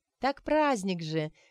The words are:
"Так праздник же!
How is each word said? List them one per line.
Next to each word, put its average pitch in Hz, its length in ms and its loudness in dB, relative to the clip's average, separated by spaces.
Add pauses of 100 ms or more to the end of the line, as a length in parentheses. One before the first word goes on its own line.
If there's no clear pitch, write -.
(200)
"Так 269 240 -2
праздник 254 580 0
же! 156 300 -4 (200)